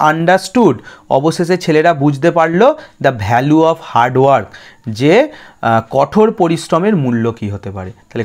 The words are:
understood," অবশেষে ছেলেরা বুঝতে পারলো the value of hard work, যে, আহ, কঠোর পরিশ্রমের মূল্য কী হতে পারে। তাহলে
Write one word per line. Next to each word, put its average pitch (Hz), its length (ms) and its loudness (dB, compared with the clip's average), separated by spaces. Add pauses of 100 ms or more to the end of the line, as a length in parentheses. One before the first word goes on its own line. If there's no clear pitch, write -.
understood," 165 680 0 (340)
অবশেষে 160 480 0
ছেলেরা 165 360 0
বুঝতে 143 380 0
পারলো 175 460 2 (260)
the 135 80 2 (140)
value 139 460 2
of 160 60 -4 (140)
hard 123 240 0 (120)
work, 139 180 2 (420)
যে, 151 400 2 (340)
আহ, 113 280 0
কঠোর 196 420 0
পরিশ্রমের 175 640 -2
মূল্য 120 360 -2
কী 107 180 -10
হতে 101 220 -10
পারে। 95 180 -12
তাহলে - 360 -10